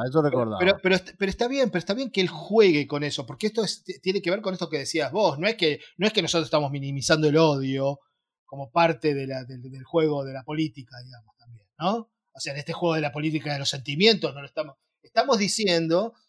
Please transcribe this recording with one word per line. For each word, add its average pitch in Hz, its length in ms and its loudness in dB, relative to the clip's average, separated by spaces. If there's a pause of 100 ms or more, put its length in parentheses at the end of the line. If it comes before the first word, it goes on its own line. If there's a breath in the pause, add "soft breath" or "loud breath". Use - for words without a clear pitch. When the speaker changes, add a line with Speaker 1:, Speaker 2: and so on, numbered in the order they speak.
Speaker 1:
eso 131 180 2
Speaker 2:
pero, - 20 4
Speaker 1:
recordaba. 123 360 0
Speaker 2:
pero, 196 240 4
pero 190 120 4
est-, - 220 -6
pero 196 120 0
está 233 180 -2
bien, 262 220 0
pero 175 100 -2
está 196 140 -2
bien 254 180 -6
que - 80 -2
él 185 80 2
juegue 160 580 4
con 143 200 -4
eso, 139 200 -6
porque 139 220 -6
esto 214 160 -2
es, - 220 -6
t-, - 180 -12
tiene 185 180 -2
que 170 80 -2
ver 208 120 0
con 196 120 -4
esto 170 140 -6
que 147 120 -4
decías 135 340 -2
vos, 170 260 2
no 180 80 -2
es 226 80 0
que, 151 240 0 (180 soft breath)
no 175 80 0
es 214 60 2
que 208 100 0
nosotros 160 260 -2
estamos 147 220 0
minimizando 143 600 0
el 147 80 4
odio 139 640 2 (440)
como 139 280 -14
parte 160 440 2
de 139 100 -4
la, 131 200 -8
del, 127 160 -14 (100)
del 135 140 -16
juego 151 400 2
de 135 80 -10
la 131 100 -10
política, 151 640 -6
digamos, 117 320 -20
también, 120 280 -20 (140)
¿no? 208 300 -4 (240)
O - 80 -18
sea, 147 100 -8
en 139 80 -10
este 156 140 -8
juego 165 220 0
de 156 60 -2
la 147 120 -4
política 151 400 -4
de 139 60 -4
los 139 100 -4
sentimientos, 151 640 2
no 139 80 -16
lo 139 60 -14
estamos, 147 280 -10 (260)
estamos 254 360 2
diciendo 185 760 0 (160)